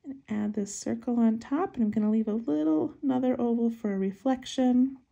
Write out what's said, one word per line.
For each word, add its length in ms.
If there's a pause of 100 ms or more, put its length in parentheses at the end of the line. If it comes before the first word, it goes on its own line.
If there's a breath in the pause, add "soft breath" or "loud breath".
And 120 (120)
add 260
this 200
circle 460
on 180
top, 360
and 100
I'm 60
gonna 200
leave 180
a 40
little, 680
another 380
oval 300
for 240
a 40
reflection. 960 (160)